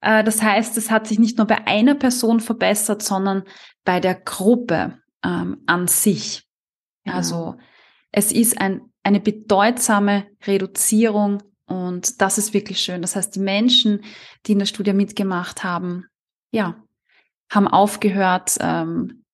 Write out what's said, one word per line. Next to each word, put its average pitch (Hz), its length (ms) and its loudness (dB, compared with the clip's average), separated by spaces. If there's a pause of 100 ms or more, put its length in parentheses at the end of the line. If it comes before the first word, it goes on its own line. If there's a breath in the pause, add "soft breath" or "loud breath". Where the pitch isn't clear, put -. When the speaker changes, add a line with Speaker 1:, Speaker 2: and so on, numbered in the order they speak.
Speaker 1:
Äh, 214 240 4
das 220 160 0
heißt, 214 360 0
es 220 140 -4
hat 220 160 0
sich 208 120 -2
nicht 226 180 2
nur 214 100 2
bei - 200 0
einer 233 280 4
Person 247 460 2
verbessert, 208 600 -2
sondern 196 420 -2 (420 loud breath)
bei 180 160 0
der 185 140 0
Gruppe, 214 840 0 (260)
ähm, 180 440 -4
an 180 200 0
sich. - 580 -2 (600)
Speaker 2:
Genau. 190 100 -6
Speaker 1:
Also 170 400 -6 (560 soft breath)
es 202 220 0
ist 226 260 0
ein, 190 220 -2 (220)
eine 196 180 2
bedeutsame 202 1040 2 (200)
Reduzierung 202 960 0 (220)
und 180 560 -4
das 190 160 0
ist 208 160 -4
wirklich 196 280 -2
schön. 180 200 -6
Das 175 140 -6
heißt, 190 200 -6
die 190 40 -6
Menschen, 208 600 2 (440 loud breath)
die 214 80 2
in 202 60 4
der 196 60 0
Studie 202 280 -2
mitgemacht 196 720 -2
haben, 180 440 -6 (440)
ja, 196 320 -4 (680)
haben 202 180 4
aufgehört, 190 920 2
ähm, 165 640 -4 (100)